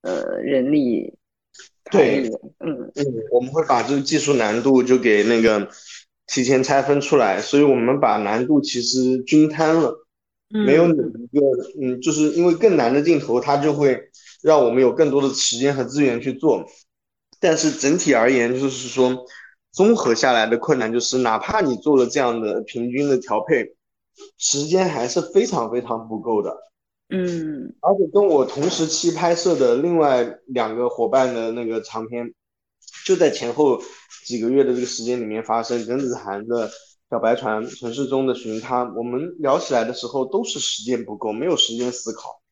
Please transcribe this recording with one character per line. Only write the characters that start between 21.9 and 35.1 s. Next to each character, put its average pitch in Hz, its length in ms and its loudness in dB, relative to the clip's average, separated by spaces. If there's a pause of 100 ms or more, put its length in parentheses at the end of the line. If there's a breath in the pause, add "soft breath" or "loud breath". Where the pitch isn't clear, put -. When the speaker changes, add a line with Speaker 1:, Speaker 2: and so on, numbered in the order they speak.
Speaker 2:
了 127 80 6
这 143 140 -4
样 120 200 0
的 104 220 -4
平 120 300 -6
均 143 180 -2
的 131 80 2
调 110 240 -2
配， 127 320 0 (640 loud breath)
时 143 280 -2
间 185 220 2
还 127 200 -4
是 180 120 -2 (140)
非 196 100 4
常 120 280 -2
非 120 100 -4
常 113 260 -8
不 110 120 -8
够 110 240 -2
的。 90 120 -6 (540)
Speaker 1:
嗯。 160 720 -6
Speaker 2:
而 170 140 -4
且 196 180 -2
跟 202 100 4
我 151 220 2
同 147 240 -4
时 165 160 -4
期 160 260 -2
拍 170 220 0
摄 170 220 0
的 123 220 2
另 170 200 0
外 127 480 0
两 113 300 -4
个 123 120 -2
伙 117 200 -2
伴 131 260 2
的 113 200 -4
那 120 120 -6
个 113 160 -4
长 110 240 -10
片， 120 260 -10 (760)
就 190 80 4
在 165 160 4
前 120 200 -6
后 131 300 2 (420 loud breath)
几 120 160 -6
个 113 120 -2
月 135 120 4
的 123 120 0
这 123 40 -4
个 127 60 -4
时 117 180 -10
间 123 160 -4